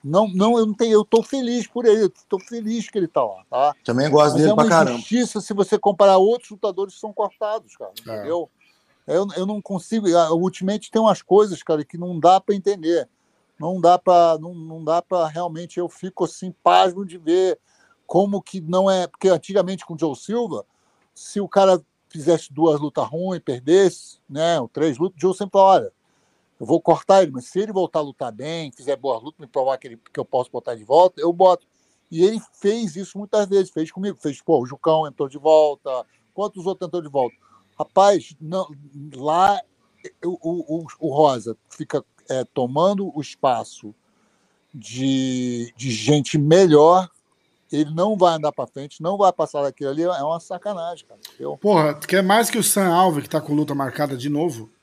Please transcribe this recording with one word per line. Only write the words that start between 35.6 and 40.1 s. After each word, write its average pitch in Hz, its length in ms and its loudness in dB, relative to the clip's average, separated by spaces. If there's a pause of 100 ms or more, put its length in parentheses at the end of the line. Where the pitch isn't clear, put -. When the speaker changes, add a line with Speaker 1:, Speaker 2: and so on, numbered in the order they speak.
Speaker 1:
quantos 190 340 -8
outros 185 200 -8
entrou 175 140 -6
de 151 80 -12
volta? 135 260 -4 (440)
Rapaz, 185 600 2
não, 165 280 -8 (480)
lá 175 440 0 (640)